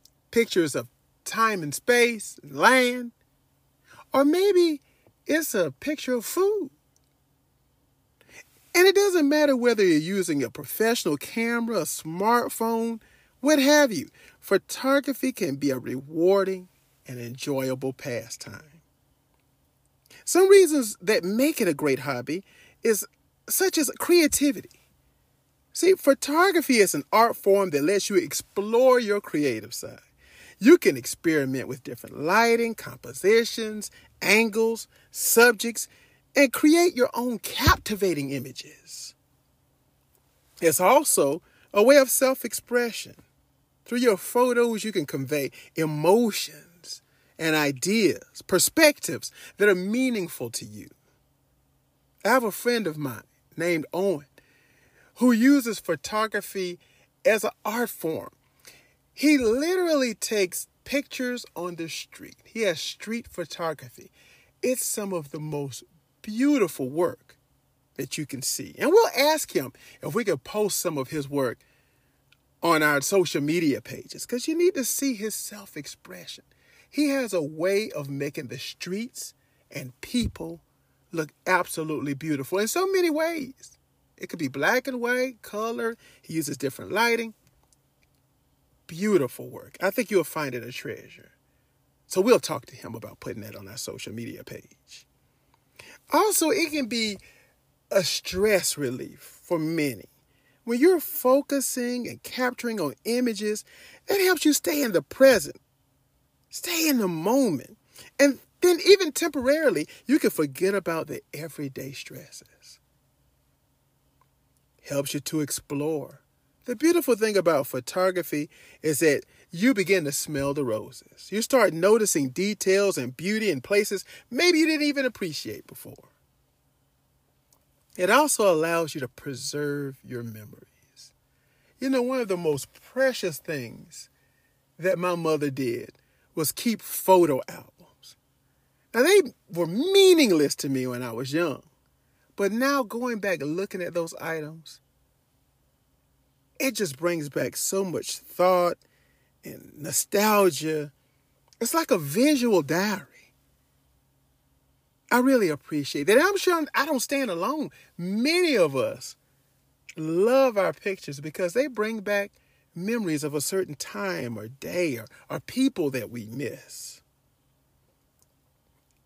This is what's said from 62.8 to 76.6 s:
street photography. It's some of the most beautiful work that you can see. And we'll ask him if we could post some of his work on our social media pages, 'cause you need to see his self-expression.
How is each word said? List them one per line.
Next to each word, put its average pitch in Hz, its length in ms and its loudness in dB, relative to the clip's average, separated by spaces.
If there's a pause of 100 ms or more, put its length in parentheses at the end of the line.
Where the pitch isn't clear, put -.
street - 480 -10
photography. - 840 -10 (500)
It's 247 240 -2
some 202 280 -6
of 156 180 -8
the 160 80 -10
most 147 460 -8 (360)
beautiful 220 680 0
work - 480 -4 (580)
that 127 220 -10
you 156 80 -8
can 131 160 -12
see. - 360 -8
And 240 140 0
we'll 440 160 6 (100)
ask 294 360 0
him 135 180 -4 (320)
if 147 100 -6
we 220 120 -2
could 165 180 -2
post 208 380 -4
some 165 160 -4
of 131 140 -8
his 143 180 -6
work 135 300 -4 (1040)
on 160 220 4
our 147 160 4
social 170 420 0
media 151 380 0
pages, - 460 -16
'cause 240 240 -6
you 320 80 -2
need 349 160 2
to 269 100 -4
see 269 300 -2
his 208 200 -8
self-expression. - 1080 -16 (460)